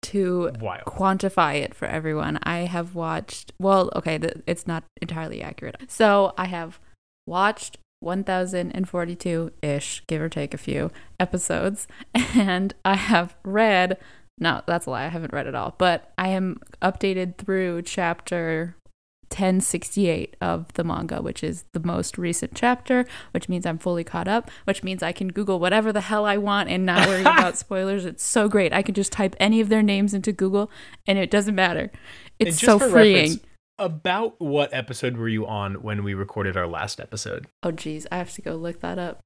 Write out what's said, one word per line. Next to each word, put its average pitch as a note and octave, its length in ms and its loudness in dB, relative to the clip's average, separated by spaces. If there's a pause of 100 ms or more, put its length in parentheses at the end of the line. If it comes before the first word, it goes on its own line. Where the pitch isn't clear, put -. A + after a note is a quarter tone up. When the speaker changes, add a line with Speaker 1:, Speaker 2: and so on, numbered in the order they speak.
Speaker 1:
to F3+ 480 0 (100)
Speaker 2:
Wild. G2 240 -6
Speaker 1:
quantify F#3+ 760 0
it - 140 -8
for - 120 -8
everyone, D#3 560 -2
I E3+ 180 -2
have F3 340 -6
watched, E3 640 -6
well, F#3+ 380 4
okay, D#3 220 -2
th-, D#3 280 -4
it's - 200 -4
not E3 180 -6 (160)
entirely D#3+ 420 -8
accurate. - 340 -12 (120)
So G3+ 500 4
I F#3 80 -2
have E3+ 320 -10 (480)
watched G3 520 -2 (220)
one F#3+ 240 -4
thousand F#3 480 -2
and F#3 160 -4
forty-two-ish, E3 1200 -4
give D#3 120 -2
or D#3+ 80 -4
take C#3+ 260 -6
a - 40 -10
few, C#3+ 320 -4 (300)
episodes, F#3 680 -2 (140)
<laughs> - 140 -20
and G3 600 2 (100)
I F#3+ 120 4
have F#3+ 480 2
read, F#3+ 520 2 (420)
no, D#3+ 280 0
that's E3+ 200 -2
a - 40 -8
lie, B2+ 140 -4
I D#3 40 -6
haven't E3 240 -8
read C#3 140 -4
it C3+ 80 -8
all, A#2 240 -6
but F3 400 0
I F#3 100 0
am F#3 300 0 (240)
updated F#3 560 0
through F3+ 440 -2
chapter E3+ 920 -2 (560)
ten F#3+ 300 2
sixty-eight - 800 -2
of E3+ 320 -4
the E3+ 100 -4
manga, E3 400 -4
which - 220 -6
is E3 200 -6 (100)
the F3+ 60 -4
most F3 380 -4
recent F3 380 -4
chapter, B3 500 2 (240)
which - 180 -6
means F3+ 180 -2
I'm E3 120 -2
fully F3 240 -2
caught E3+ 240 -6
up, A3 240 0 (140)
which - 180 -2
means F#3 220 -6
I E3+ 80 -2
can F#3+ 160 -4
Google F#3+ 320 0
whatever G#3+ 320 2
the G#3 80 0
hell G#3 260 0
I G3+ 120 2
want G3+ 320 0
and F#3 140 0
not F#3 220 4
worry F#3+ 140 2
Speaker 2:
<laughs> - 0 -
Speaker 1:
about B3+ 360 6
spoilers. G3 480 -2
It's - 200 -8
so G#3+ 240 4
great. G3 240 4
I G3+ 100 2
can G3 140 -2
just G3 160 -2
type G3 260 0
any A3 220 4
of G#3+ 80 2
their A3 140 6
names G3+ 300 2
into G3+ 200 -2
Google, G3 400 0 (340)
and G3 140 2
it F3+ 100 0
doesn't G#3 240 2
matter. F3 380 0 (480)
It's G3+ 100 4
Speaker 2:
And D#3+ 80 0
just - 60 0
Speaker 1:
so G#3+ 160 10
Speaker 2:
for C4+ 100 4
Speaker 1:
freeing. G#3 240 10
Speaker 2:
reference, D#3+ 320 4 (320)
about F#3 640 -2
what C#3+ 320 0
episode B2 440 -4
were A2+ 140 -2
you G#2+ 160 0
on G2+ 360 -4
when G#2 220 -4
we G2+ 100 -2
recorded F#2+ 420 -4
our F2+ 120 0
last E2+ 320 -6
episode? - 460 -10 (160)
Speaker 1:
Oh, E3+ 100 -2
geez, D#3 400 -10
I F3+ 60 -6
have F3+ 160 -8
to - 80 -14
go E3 120 -8
look E3+ 260 -8
that F3 180 -6
up. F3 280 -10